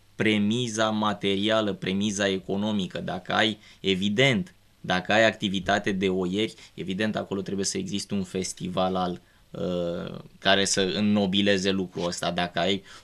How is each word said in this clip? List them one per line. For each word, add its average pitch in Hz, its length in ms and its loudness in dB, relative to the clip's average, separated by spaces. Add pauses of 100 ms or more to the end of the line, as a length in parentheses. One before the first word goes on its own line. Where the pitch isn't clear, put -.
(160)
premiza 110 760 2
materială, 104 840 2
premiza 98 540 -2
economică. 95 720 -2
Dacă 87 340 -6
ai, 107 260 2 (200)
evident, 104 760 2 (280)
dacă - 320 -2
ai 110 120 6
activitate 104 680 0
de 95 180 2
oieri, 92 440 0 (200)
evident, 98 420 -4
acolo 98 260 -4
trebuie 98 240 -2
să 98 120 -4
existe 98 360 -4
un 101 100 0
festival 92 720 -2
al, 90 260 -2 (300)
uh, 87 640 -4 (240)
care 98 260 4
să 98 160 0 (120)
înnobileze 101 800 2
lucrul 92 340 -2
ăsta. 87 260 -2
Dacă 87 280 -2
ai 98 240 0 (200)